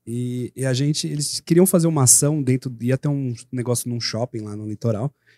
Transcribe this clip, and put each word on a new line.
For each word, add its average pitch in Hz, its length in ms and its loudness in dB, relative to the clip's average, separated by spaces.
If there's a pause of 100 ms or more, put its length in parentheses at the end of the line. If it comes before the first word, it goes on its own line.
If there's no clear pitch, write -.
e, 123 500 -6
e 127 100 -6
a 131 80 0
gente, 143 320 0
eles 147 340 -6
queriam 175 260 4
fazer 170 200 4
uma 160 180 2
ação 147 380 4
dentro, 131 380 -2
ia 123 180 0
ter - 100 -4
um 135 260 -2 (180)
negócio 123 360 -2
num 120 120 -4
shopping 113 400 -6
lá 104 160 -10
no 107 100 -10
litoral, 110 460 -2 (260)